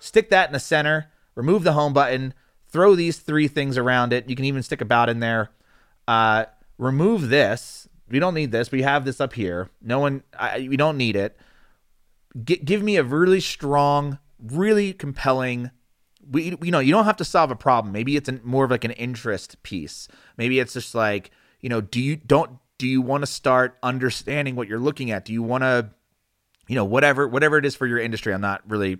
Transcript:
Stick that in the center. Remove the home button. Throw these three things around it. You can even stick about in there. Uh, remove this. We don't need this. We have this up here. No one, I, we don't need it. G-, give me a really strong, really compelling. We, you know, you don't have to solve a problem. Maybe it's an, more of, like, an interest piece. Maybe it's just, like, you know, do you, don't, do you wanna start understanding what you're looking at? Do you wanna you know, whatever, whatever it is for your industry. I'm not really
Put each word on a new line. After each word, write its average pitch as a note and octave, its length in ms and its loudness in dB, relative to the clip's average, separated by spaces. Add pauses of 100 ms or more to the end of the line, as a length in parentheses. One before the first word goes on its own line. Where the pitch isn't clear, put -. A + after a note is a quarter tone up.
Stick - 300 0
that F#3 180 4
in - 40 -8
the C#3 80 -4
center. D3+ 520 -2 (240)
Remove E3 280 2
the E3+ 80 4
home D3 200 2
button. C3 400 0 (360)
Throw F#3+ 260 6
these E3+ 240 0
three D3+ 300 0
things C#3 300 -2
around B2 340 2
it. B2 160 -2
You B2 80 -6
can C3 80 -4
even C3+ 180 -2
stick - 180 -6
about A#2 280 2
in A#2 120 -2
there. A2+ 300 -2 (560)
Uh, A2+ 380 4 (340)
remove C#3+ 500 0
this. A#2+ 600 0 (200)
We B2+ 120 -2
don't F3+ 140 0
need D3 180 -4
this. A#2 180 -2
We C3 120 -2
have C#3 220 0
this C3+ 160 -6
up C3+ 120 -2
here. F#2 380 -6 (120)
No A#2+ 180 -2
one, C#3 220 -2 (160)
I, A#2+ 300 -4
we C3+ 80 -2
don't D3+ 220 2
need A2+ 180 0
it. G2 200 -2 (1080)
G-, E3+ 140 0
give G3 240 -2
me G#3 140 0
a D#3+ 60 4
really F3 380 2
strong, C#3+ 800 0 (200)
really F#3+ 540 0
compelling. C3 800 -2 (600)
We, E3 320 -2
you E3+ 80 -2
know, F3 80 4
you C3+ 140 4
don't G#3+ 140 4
have G#3+ 100 2
to C3 80 -6
solve D#3+ 260 2
a A#2 60 -4
problem. A2+ 360 0
Maybe B2+ 240 -2
it's C#3+ 120 -4
an, C3 160 -8
more C3 200 2
of, B2 60 0
like, B2 140 0
an A2+ 80 -4
interest A#2 720 -8
piece. - 460 -12 (280)
Maybe B2+ 240 0
it's A#2+ 140 -6
just, - 200 -10
like, G#2 360 -2 (300)
you - 80 -10
know, A#2 120 -2
do A2+ 200 -4
you, C#3 160 -2
don't, C#3 420 0 (200)
do B2+ 80 -6
you C3 140 2
wanna C3+ 260 -2
start B2+ 560 2
understanding C3 760 -4
what A#2 120 -6
you're A2 100 -6
looking C3+ 320 -4
at? G2+ 140 -6
Do A2 80 -10
you A#2 100 -4
wanna B2 480 0 (800)
you A#2+ 60 -4
know, A2+ 100 0
whatever, C3+ 440 2
whatever D3 300 2
it C#3+ 60 0
is C#3 100 -2
for C3 120 -4
your A#2+ 120 0
industry. A2+ 340 -4
I'm F#2+ 80 -2
not G2 280 -2
really G2 320 -2